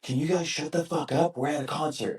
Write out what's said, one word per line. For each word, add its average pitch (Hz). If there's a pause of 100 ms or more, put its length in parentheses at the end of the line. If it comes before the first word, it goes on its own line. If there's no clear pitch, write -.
Can 131
you 156
guys 170
shut -
the 165
fuck 160
up? 170
We're 127
at 147
a 135
concert. 151